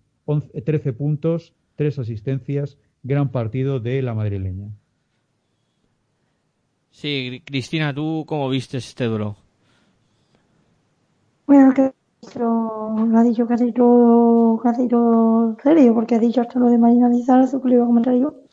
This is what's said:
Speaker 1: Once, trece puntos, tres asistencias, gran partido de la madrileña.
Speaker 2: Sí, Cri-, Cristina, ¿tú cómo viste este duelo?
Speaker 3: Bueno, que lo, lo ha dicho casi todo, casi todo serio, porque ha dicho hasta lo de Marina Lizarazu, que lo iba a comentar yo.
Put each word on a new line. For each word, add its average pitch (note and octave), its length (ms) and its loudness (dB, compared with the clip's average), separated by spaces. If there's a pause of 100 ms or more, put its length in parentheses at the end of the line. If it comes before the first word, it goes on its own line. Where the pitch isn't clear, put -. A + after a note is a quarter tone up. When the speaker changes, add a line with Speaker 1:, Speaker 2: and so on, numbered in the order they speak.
(260)
Speaker 1:
Once, D3 360 -6
trece D3 320 -4
puntos, D3+ 640 -6 (200)
tres D3 220 -4
asistencias, C3+ 800 -8 (260)
gran C#3 260 -2
partido C3 500 -4
de B2 240 -4
la A#2+ 100 -6
madrileña. G2+ 560 -8 (2250)
Speaker 2:
Sí, C#3 400 -8
Cri-, B2+ 120 -16
Cristina, C#3+ 520 -6
¿tú D#3 320 -6
cómo C#3+ 220 -6
viste C3 280 -6
este - 280 -8
duelo? G#2 320 -6 (2000)
Speaker 3:
Bueno, C4+ 260 6
que C4+ 200 0 (440)
lo, A3 680 -4
lo A3+ 100 2
ha A#3 60 4
dicho A#3 240 0
casi A#3+ 240 -2
todo, A#3 880 4
casi B3 280 -2
todo A3+ 760 2
serio, C#4+ 320 6
porque A3+ 200 -2
ha A3+ 40 2
dicho A#3 220 0
hasta A#3+ 180 -4
lo B3 100 4
de A#3+ 80 4
Marina A#3+ 320 4
Lizarazu, B3+ 520 2
que C4 80 -2
lo B3 60 2
iba A#3+ 80 4
a A#3+ 40 0
comentar A#3+ 280 2
yo. C4 200 -2 (180)